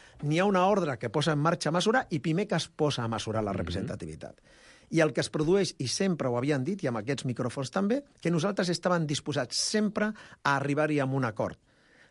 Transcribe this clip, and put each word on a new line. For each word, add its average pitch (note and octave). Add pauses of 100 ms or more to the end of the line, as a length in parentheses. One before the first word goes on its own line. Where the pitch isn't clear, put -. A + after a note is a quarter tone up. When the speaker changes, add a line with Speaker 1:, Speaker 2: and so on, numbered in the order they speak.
(240)
Speaker 1:
n'hi D3+
ha G3
una F3+
ordre F3
que A#2
posa D3+
en D3
marxa E3+
a D#3
mesurar A3
i E3+
Pimec E3+
es D#3+
posa C#3+
a -
mesurar A2
la G2+
Speaker 2:
Mhm. F#2+
Speaker 1:
representativitat. E2+ (480)
I D#3+
el D3+
que D#3+
es -
produeix, E3+
i C3
sempre D#3+
ho A#2+
havien C3+
dit, F#3+
i D3
amb A#2+
aquests A2+
micròfons B2
també, G3+ (180)
que E3+
nosaltres F#3
estàvem E3+
disposats C#3+
sempre G#3 (360)
a C#3+
arribar-hi D3
amb C3
un C3+
acord. G#2+ (520)